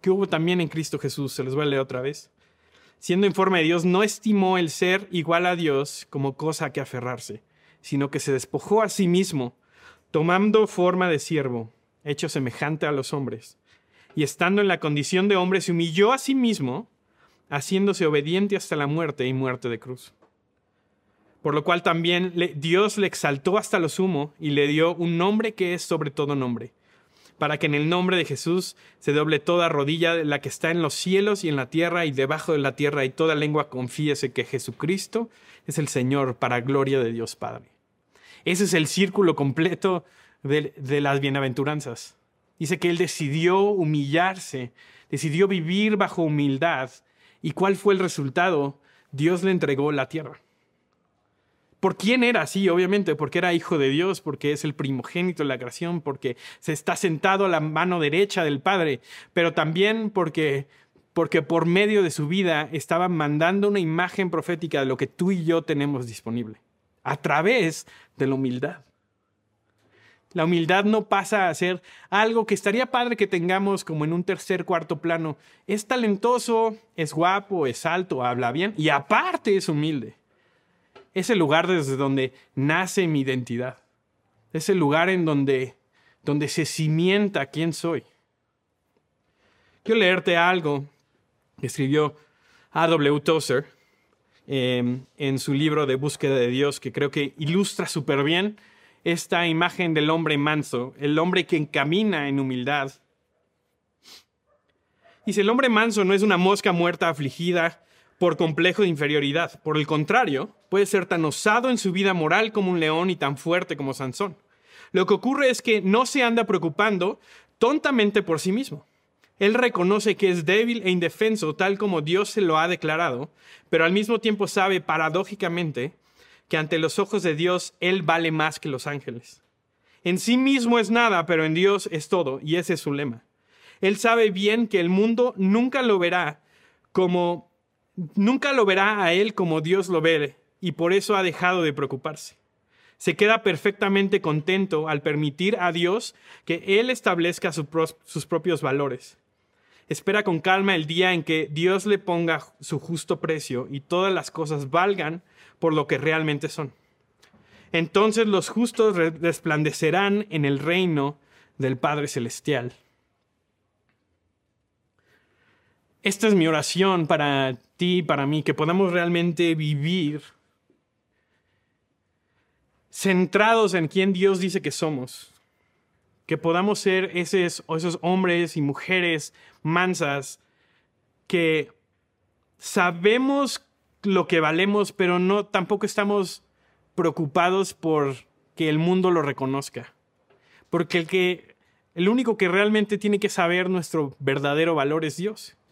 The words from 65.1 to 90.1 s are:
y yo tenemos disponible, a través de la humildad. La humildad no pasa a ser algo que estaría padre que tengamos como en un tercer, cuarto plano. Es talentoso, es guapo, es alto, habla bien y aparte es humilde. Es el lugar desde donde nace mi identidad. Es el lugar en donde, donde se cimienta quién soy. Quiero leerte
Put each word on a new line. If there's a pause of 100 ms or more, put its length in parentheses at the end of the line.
y
yo
tenemos
disponible, (420)
a
través (320)
de
la
humildad. (1500)
La
humildad
no
pasa
a
ser (280)
algo
que
estaría
padre
que
tengamos
como
en
un
tercer,
cuarto
plano. (280)
Es
talentoso, (180)
es
guapo,
es
alto,
habla
bien
y
aparte
es
humilde. (1000)
Es
el
lugar
desde
donde (220)
nace
mi
identidad. (720)
Es
el
lugar
en
donde, (480)
donde
se
cimienta
quién
soy. (1800)
Quiero
leerte